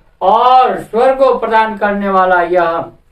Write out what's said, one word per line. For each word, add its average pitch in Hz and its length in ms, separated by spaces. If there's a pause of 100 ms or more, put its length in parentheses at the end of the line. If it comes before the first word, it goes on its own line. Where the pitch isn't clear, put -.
(220)
और 233 580
स्वर्ग 262 380
को 254 220
प्रदान 220 380
करने 202 320
वाला 185 320
यह 170 440 (260)